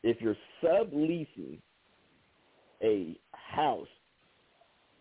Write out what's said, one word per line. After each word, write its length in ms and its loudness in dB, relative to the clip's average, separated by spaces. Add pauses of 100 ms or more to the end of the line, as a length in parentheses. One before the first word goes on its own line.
if 180 0
you're 160 0 (260)
subleasing 960 0 (1200)
a 340 2 (160)
house 540 -2 (1160)